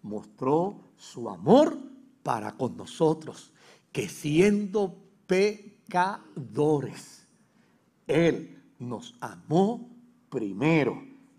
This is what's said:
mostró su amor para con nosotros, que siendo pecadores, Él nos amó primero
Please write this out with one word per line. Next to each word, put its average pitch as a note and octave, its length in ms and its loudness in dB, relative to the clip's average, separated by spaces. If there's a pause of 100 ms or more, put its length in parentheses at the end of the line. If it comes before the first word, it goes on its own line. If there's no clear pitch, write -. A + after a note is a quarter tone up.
mostró C3+ 760 -2 (160)
su - 320 -14
amor F3+ 480 4 (460)
para G#2+ 300 -4
con - 240 -6
nosotros, - 760 -2 (400)
que - 160 -6
siendo G3 880 0 (300)
pecadores, D#3+ 2000 -2 (800)
Él D3 560 0 (160)
nos B2 420 -12
amó D3+ 680 -2 (400)
primero A2+ 720 0 (360)